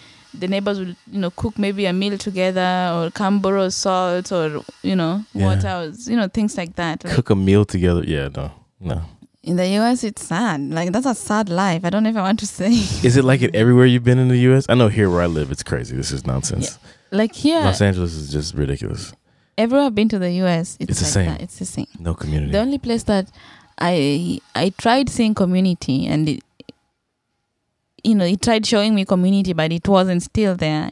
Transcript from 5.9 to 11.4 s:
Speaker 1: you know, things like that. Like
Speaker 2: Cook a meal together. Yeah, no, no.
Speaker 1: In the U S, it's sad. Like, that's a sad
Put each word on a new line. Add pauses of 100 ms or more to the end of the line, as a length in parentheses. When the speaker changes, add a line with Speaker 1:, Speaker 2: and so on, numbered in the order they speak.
Speaker 1:
you
know,
things
like
that.
Like
Speaker 2:
Cook
a
meal
together.
Yeah,
no, (280)
no. (400)
Speaker 1:
In
the
U
S,
it's
sad. (100)
Like,
that's
a
sad